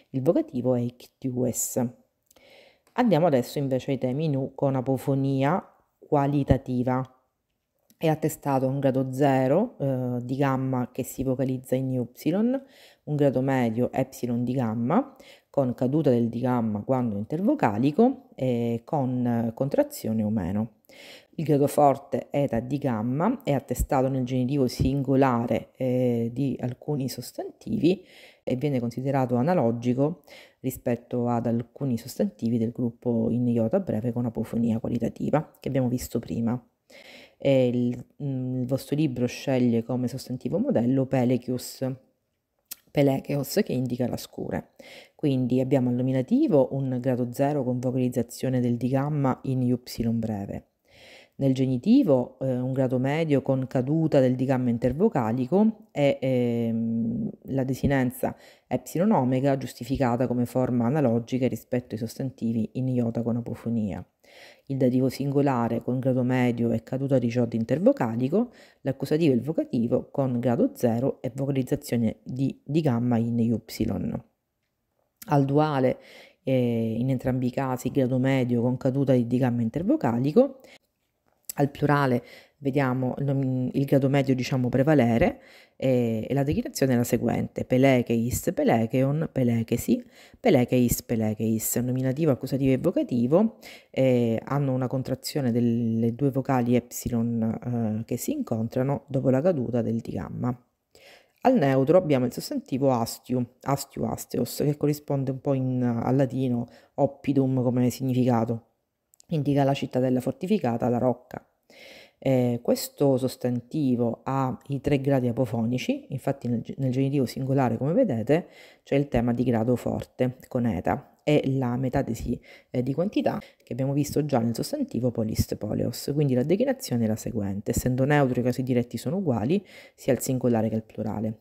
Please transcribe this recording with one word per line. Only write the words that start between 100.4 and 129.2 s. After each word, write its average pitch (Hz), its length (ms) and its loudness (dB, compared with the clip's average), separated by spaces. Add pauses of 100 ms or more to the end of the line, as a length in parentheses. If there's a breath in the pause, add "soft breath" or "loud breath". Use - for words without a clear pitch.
Al 262 140 6
neutro 139 420 4
abbiamo 143 260 2
il 120 80 -2
sostantivo 139 580 -2
astiu, 123 560 -2 (140)
astiu, - 420 -4
asteos, - 640 -4
che 147 120 0
corrisponde 143 540 -2
un 131 100 -8
po' 139 140 0
in, 127 300 0
al 120 320 0
latino 127 500 0 (280 loud breath)
oppidum 135 680 0
come 123 280 2
significato, 120 800 0 (580)
indica 143 360 2
la 139 100 2
cittadella 127 460 0
fortificata, 127 680 -2
la 120 100 0
rocca. - 480 -2 (720 loud breath)
Eh, 123 440 2
questo 139 560 0
sostantivo 123 1080 -2
ha 131 340 -2 (100)
i 139 120 -6
tre 143 220 0
gradi 131 260 2
apofonici, 123 800 -2
infatti 135 400 -4
nel 120 140 -2
ge-, - 160 -10
nel 135 120 0
genitivo 135 360 2
singolare, 131 500 0
come 135 160 -2
vedete, 165 540 2 (360 loud breath)
c'è - 120 -2
il 139 140 2
tema 120 260 2
di 123 100 0
grado 120 320 2
forte - 640 -4 (100)
con 120 160 -2
eta 104 580 -2
e 147 200 4 (140)
la 123 200 -2
metadesi, 123 640 -2 (320 loud breath)
eh, 127 120 -2
di 131 100 -2
quantità 175 460 -2 (240 loud breath)
che - 100 -14
abbiamo 131 220 -2
visto 143 300 0
già 139 140 0
nel 117 160 0
sostantivo 127 560 -4
polist 110 460 -2
poleos. 107 580 -4
Quindi 143 200 2
la 123 100 2
declinazione 190 600 0
è 107 40 2
la 107 80 0
seguente: 104 540 -6
essendo 127 340 0
neutro 135 360 2
i - 20 -2
casi 123 200 -2
diretti 123 360 -2
sono 143 180 -4
uguali 151 460 0 (320 loud breath)